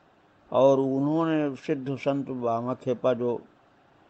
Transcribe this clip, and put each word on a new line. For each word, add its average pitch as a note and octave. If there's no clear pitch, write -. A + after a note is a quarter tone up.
और C3
उन्होंने D3
सिद्ध C3+
संत C#3
बामा A#2+
खेपा B2+
जो A#2+